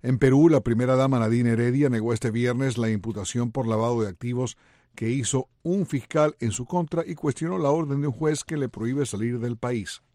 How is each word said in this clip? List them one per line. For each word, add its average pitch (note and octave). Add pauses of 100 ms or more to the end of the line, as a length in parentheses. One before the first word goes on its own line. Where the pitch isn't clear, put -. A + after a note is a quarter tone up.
En B2+
Perú, C#3
la C#3+
primera B2
dama C3+
Nadine A#2
Heredia B2
negó A#2
este A2+
viernes A#2+
la A#2
imputación G#2+
por B2
lavado A2+
de G#2
activos A#2+ (360)
que A2+
hizo B2+ (140)
un F3+
fiscal D3+
en A2+
su A#2+
contra E3+
y E3+
cuestionó D#3+
la D3+
orden C#3+
de D3
un C3+
juez D3+
que D#3
le C3+
prohíbe B2+
salir A#2
del A#2+
país. A#2 (120)